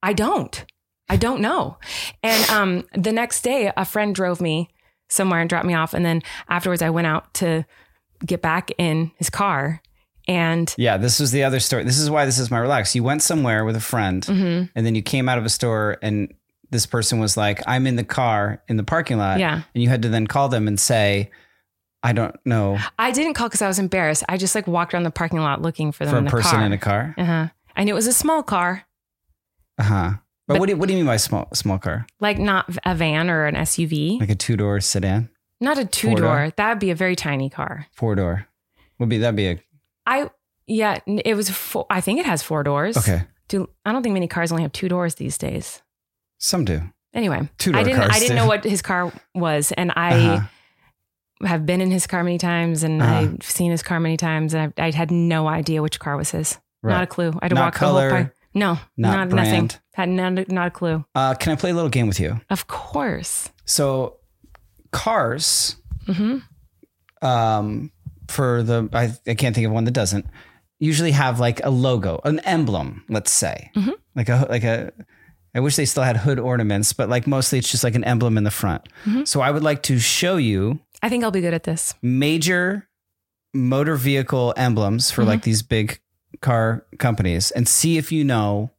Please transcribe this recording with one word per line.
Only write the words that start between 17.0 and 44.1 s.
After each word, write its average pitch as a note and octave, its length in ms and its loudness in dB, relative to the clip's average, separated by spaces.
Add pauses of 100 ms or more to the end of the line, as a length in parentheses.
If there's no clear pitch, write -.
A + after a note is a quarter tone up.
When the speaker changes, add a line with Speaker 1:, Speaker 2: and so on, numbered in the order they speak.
Speaker 2:
was G#2+ 160 0
like, G#2 320 0
"I'm B2+ 180 2
in B2+ 120 0
the A#2 80 -2
car G#2+ 640 0
in A2+ 80 0
the G#2 80 -2
parking D3+ 320 0
lot." F#2+ 220 2
Speaker 1:
Yeah. D#3+ 240 0 (120)
Speaker 2:
And A#2+ 80 0
you A#2+ 60 4
had B2 140 2
to A#2+ 60 0
then A2 160 0
call C#3 220 0
them A2 220 0
and G#2 100 0
say, G#2 500 2 (720)
"I A#2+ 120 2
don't A2+ 200 0 (120)
know." G#2 320 2 (200)
Speaker 1:
I B3 140 0
didn't D4+ 220 0
call A#3 160 -2
'cause - 120 -4
I G#3 60 0
was F#3 120 -2
embarrassed. F3 500 0
I F#3 80 0
just, F#3 180 0
like, G#3 100 -2
walked E3+ 280 0
around F3 100 0
the E3+ 80 -2
parking E3 280 -2
lot D3 220 0
looking D#3 300 -2
for D3 140 -6
them D3 80 0
Speaker 2:
For - 20 4
a A#2+ 40 6
Speaker 1:
in A2 60 2
the - 60 0
Speaker 2:
person A#2 200 2
Speaker 1:
car. C3 140 4
Speaker 2:
in G2+ 60 2
a G2 60 0
car? G#2+ 400 -2
Speaker 1:
Uh-huh. E3+ 300 0 (280)
And G3+ 140 0
it G#3 40 -2
was A3 140 0
a B3+ 60 2
small D#4 300 2
car. F#3 420 -2 (920)
Speaker 2:
Uh-huh. G2 340 2 (360)
But C#3+ 80 2
Speaker 1:
But F#3+ 60 4
Speaker 2:
what F#3+ 60 2
do G3+ 60 2
you, F3+ 40 -2
what F3+ 100 0
do G3 60 2
you F#3 60 2
mean E3+ 80 2
by A#2 100 2
small, - 360 -2
small F#2+ 260 -2
car? A2 260 -6 (160)
Speaker 1:
Like, G#3 180 0
not G3 300 0 (160)
a F#3 100 0
van D#3+ 340 0
or D#3+ 160 0
an D3 120 -2
S D#3 200 -2
U E3+ 120 0
V. D#3+ 320 -2
Speaker 2:
Like G2+ 80 -2
a G#2+ 60 2
two-door G2+ 440 0
sedan? G2 500 0 (300)
Speaker 1:
Not C#4+ 180 0
a C4+ 40 -2
Speaker 2:
Four-door? A3 340 0
Speaker 1:
two-door. D#3+ 400 2
That G#3+ 140 0
would A3+ 100 -2
be F#3 120 0
a E3+ 40 0
very F3+ 220 0
tiny C#3 320 -2
car. - 440 -8
Speaker 2:
Four-door. G2 540 0 (520)
Would A#2 100 0
be, A#2 80 2
that'd A2+ 180 2
be G2+ 140 0
a F2 100 -4 (460)
Speaker 1:
I, C4+ 240 0 (380)
yeah, A3 400 0
n-, G#3 160 0
it A3 120 2
was G3+ 140 -2
four, - 400 -6
I F#3 120 0
think G#3+ 180 0
it F4+ 60 -2
has F3 180 0
four D#3 180 -2
doors. D3 360 0
Speaker 2:
Okay. F#2+ 260 2 (240)
Speaker 1:
Do, - 220 -4 (160)
I G#3 80 0
don't B3+ 100 -2
think A#3 80 0